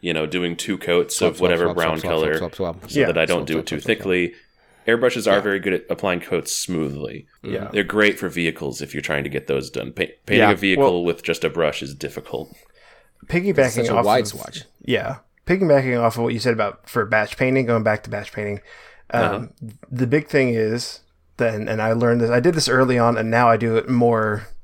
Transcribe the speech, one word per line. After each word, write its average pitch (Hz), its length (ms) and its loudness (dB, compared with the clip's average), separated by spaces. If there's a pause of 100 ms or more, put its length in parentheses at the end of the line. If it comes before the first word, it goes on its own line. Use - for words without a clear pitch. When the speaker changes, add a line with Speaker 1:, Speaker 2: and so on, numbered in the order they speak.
Speaker 1:
you 85 120 -4
know, 78 140 -2
doing 87 300 -4
two 92 220 -6
coats 87 380 0
Speaker 2:
Swap, 87 140 2
Speaker 1:
of 80 60 -10
Speaker 2:
swap, 90 60 -4
Speaker 1:
whatever 87 240 2
Speaker 2:
swap, 87 100 -2
Speaker 1:
brown 82 140 0
Speaker 2:
swap, 80 100 -2
swap, 80 120 -4
Speaker 1:
color 78 260 0
Speaker 2:
swap, 87 180 -6
swap. 87 340 -8
Speaker 1:
so - 80 -2
Speaker 3:
Yeah. 131 80 4
Speaker 1:
that 82 120 0
I 80 60 2
don't 87 140 0
Speaker 2:
Swap, - 80 -4
Speaker 1:
do 78 80 -4
Speaker 2:
swap, 78 80 -2
Speaker 1:
it - 60 -10
too 80 80 -6
Speaker 2:
swap, 71 80 -8
swap, 110 120 0
swap. - 20 -12
Speaker 1:
thickly. 90 340 0 (560)
Airbrushes 117 420 2
are 98 60 6
Speaker 2:
Yeah. 104 40 4
Speaker 1:
very 98 200 0
good 92 140 0
at - 160 -2
applying 90 300 -2
coats - 360 -4
smoothly. 71 720 -6 (160)
Speaker 3:
Yeah. - 300 -8
Speaker 1:
They're 104 120 0
great 104 340 2
for 87 120 -4
vehicles 78 500 -4
if 73 140 -10
you're 71 80 -6
trying 71 220 -2
to 73 40 -6
get 67 180 -6
those 69 220 -2
done. 62 240 -8
Pa-, 92 120 -2 (200)
painting 104 140 2 (100)
Speaker 4:
Yeah. 101 40 6
Speaker 1:
a 98 40 4
vehicle 95 260 2
Speaker 3:
Well, 90 220 2
Speaker 1:
with 85 180 -2
just - 220 -4
a 80 60 2
brush 78 320 -2
is 69 120 -10
difficult. - 540 -10 (800)
Speaker 3:
piggybacking 175 400 0
Speaker 2:
It's 113 80 -2
such 117 140 0
a 113 80 2
Speaker 3:
off 117 100 2
Speaker 2:
wide 113 160 4
Speaker 3:
of, 107 60 -4
Speaker 2:
swatch. - 340 -14 (200)
Speaker 3:
yeah. 123 340 -4 (300)
Piggybacking 143 540 2
off 113 160 2
of 120 80 -2
what 117 80 0
you 120 60 -2
said 117 160 2
about 104 340 -4
for 113 160 0
batch 107 320 0
painting, 131 300 2
going 113 160 2
back 107 220 0
to - 60 -12
batch 101 220 -10
painting, 104 280 -6 (500)
um, - 120 0
Speaker 1:
Uh-huh. 107 240 -2 (460)
Speaker 3:
the 127 140 -2
big 151 220 0
thing 127 260 2
is, 113 460 -2 (360)
then, 110 320 -2
and 110 140 -2
I 113 100 2
learned 117 300 2
this, 113 80 2
I 123 100 4
did 175 140 4
this 156 140 0
early 127 300 4
on, 117 200 4
and 113 120 -2
now 117 200 4
I 113 80 6
do 113 180 0
it 113 140 -2
more 113 580 2 (160)